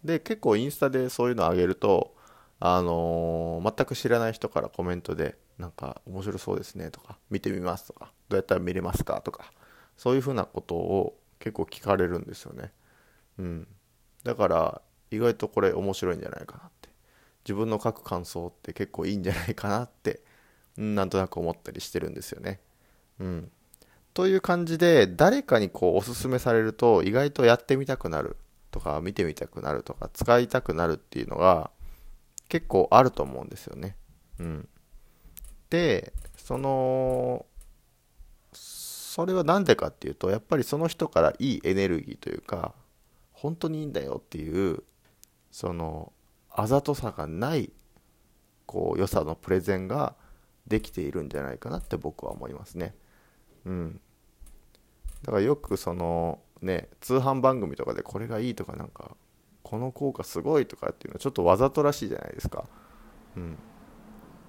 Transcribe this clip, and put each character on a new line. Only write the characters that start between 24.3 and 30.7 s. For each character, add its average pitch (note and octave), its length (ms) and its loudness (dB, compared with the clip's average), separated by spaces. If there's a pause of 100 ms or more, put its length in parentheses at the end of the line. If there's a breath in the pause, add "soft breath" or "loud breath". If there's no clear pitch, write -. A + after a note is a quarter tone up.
う F#3 40 2
感 F3 240 2
じ E3 140 -2
で、 D#3 300 10
誰 F3 340 4
か A#2+ 160 4
に G2+ 100 2
こ F2+ 260 2
う - 20 4
お G2+ 40 4
す A#2 140 -2
す - 140 -4
め B2+ 100 2
さ B2 140 2
れ A2+ 100 6
る A2 100 0
と、 A2 300 8
意 F#2+ 80 0
外 C#3 220 2
と C3 120 4
や A#2+ 120 10
っ - 80 -2
て C3+ 120 4
み C3+ 80 0
た C3 120 -2
く - 120 -6
な D#2 140 0
る - 140 -8 (340)
と - 80 -6
か、 D2+ 240 -2
見 F#2+ 100 -4
て G2 120 0
み D#2 100 -2
た - 140 -8
く - 120 -14
な D2 120 -2
る B1 100 -2
と - 100 -10
か、 - 220 -8
使 A#2+ 240 6
い B2 80 4
た B2+ 160 0
く - 100 -2